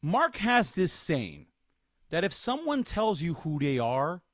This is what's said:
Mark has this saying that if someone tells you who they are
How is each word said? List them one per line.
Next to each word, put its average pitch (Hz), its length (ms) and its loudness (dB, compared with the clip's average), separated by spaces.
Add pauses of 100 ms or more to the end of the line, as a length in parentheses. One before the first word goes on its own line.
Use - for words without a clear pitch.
Mark 247 320 2
has 233 360 4
this 185 200 2
saying 92 540 -4 (640)
that 170 140 0
if 196 100 0
someone 285 500 -2
tells 208 380 0
you 165 140 -2
who 151 220 -4
they 139 200 2
are 135 420 0 (140)